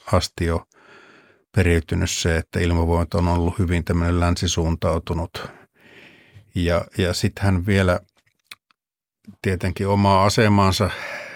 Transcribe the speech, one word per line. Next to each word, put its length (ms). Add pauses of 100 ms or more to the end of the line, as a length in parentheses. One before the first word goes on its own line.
(120)
asti 320
jo 220 (880)
periytynyt 540
se, 260
että 240
ilmavoimat 540
on 140
ollut 300
hyvin 260
tämmöinen 360
länsisuuntautunut. 1300 (1040)
Ja, 300 (140)
ja 160
sit 240
hän 280
vielä 340 (1400)
tietenkin 460
omaa 360
asemaansa, 680 (460)